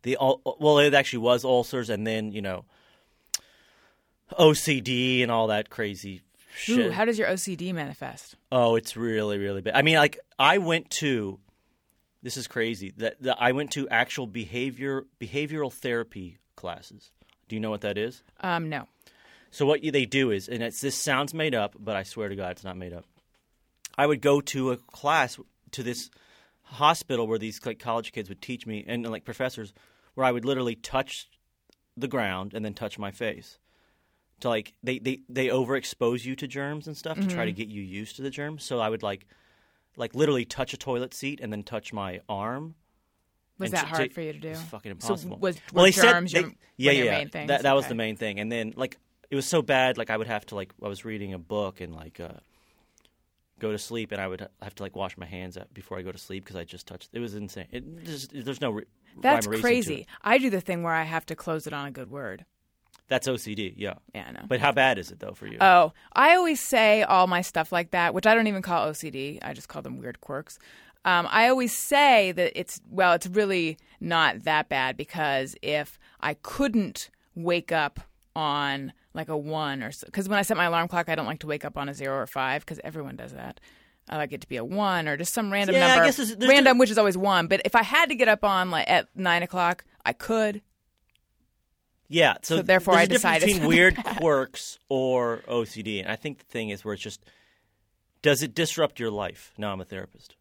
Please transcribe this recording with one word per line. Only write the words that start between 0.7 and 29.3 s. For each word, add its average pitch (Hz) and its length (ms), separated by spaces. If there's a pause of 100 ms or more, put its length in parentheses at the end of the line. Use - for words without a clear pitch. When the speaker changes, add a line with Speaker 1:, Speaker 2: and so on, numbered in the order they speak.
Speaker 1:
it 143 140
actually 135 260
was 120 240
ulcers 123 460
and 107 180
then, 110 240
you 104 100
know, 95 220 (1700)
O 156 160
C 143 260
D 127 440
and 117 80
all 113 160
that 107 220
crazy 98 520 (340)
shit. 233 220
Speaker 2:
Ooh, 208 140
how 185 120
does 226 160
your - 80
O 185 80
C 185 200
D 180 180
manifest? 135 600 (160)
Speaker 1:
Oh, 117 240
it's 113 200
really, 107 440
really 98 220
bad. - 140
I 135 60
mean, 160 160
like, 151 220 (180)
I 160 220
went 170 320
to, 110 480 (840)
this 123 160
is 123 100
crazy, 110 500
that, 113 260
that 127 160
I 123 120
went 139 200
to 139 180
actual 123 380
behavior, 123 800 (140)
behavioral 143 540
therapy 113 640 (180)
classes. - 560 (360)
Do 110 80
you 110 40
know 107 120
what 104 100
that 101 160
is? 117 240 (200)
Speaker 2:
Um, 170 280
no. 147 180 (640)
Speaker 1:
So - 160
what 143 180
you, 156 80
they 135 140
do 135 240
is, 98 180
and 117 140
it's, 117 180
this 139 160
sounds 143 380
made 156 220
up, 104 240
but 104 160
I 95 80
swear 104 260
to 101 60
God, 92 160
it's - 120
not 92 140
made 90 160
up. 85 120 (920)
I 143 80
would 147 160
go 143 200
to 131 300
a - 60
class, 143 600 (320)
to - 100
this 120 300 (500)
hospital 143 640
where 110 140
these, 107 260
like, 113 140
college 117 320
kids 101 180
would 98 140
teach 123 240
me, 107 200
and, 117 220
like, 110 160
professors, 117 480 (400)